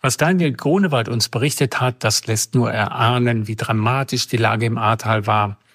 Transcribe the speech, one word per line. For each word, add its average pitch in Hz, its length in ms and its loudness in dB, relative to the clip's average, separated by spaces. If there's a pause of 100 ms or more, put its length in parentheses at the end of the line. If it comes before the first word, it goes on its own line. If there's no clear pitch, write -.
Was 131 160 0
Daniel 165 360 2
Gronewald 147 540 0
uns 117 220 -2
berichtet 135 500 -2
hat, 127 240 -2
das - 240 -2
lässt 113 280 -2
nur 117 160 2
erahnen, 113 760 0
wie 110 80 -6
dramatisch 120 720 -2
die 120 100 -2
Lage 110 280 0
im 113 120 -2
Ahrtal 110 500 0
war, 104 300 0 (180)